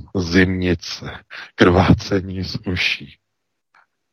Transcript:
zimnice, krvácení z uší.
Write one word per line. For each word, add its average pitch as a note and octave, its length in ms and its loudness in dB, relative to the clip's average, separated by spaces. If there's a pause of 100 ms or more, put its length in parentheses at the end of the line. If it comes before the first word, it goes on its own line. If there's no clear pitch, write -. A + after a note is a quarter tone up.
(140)
zimnice, F2+ 1120 -2 (300)
krvácení F#2 920 2
z - 120 -8 (100)
uší. - 520 -4 (960)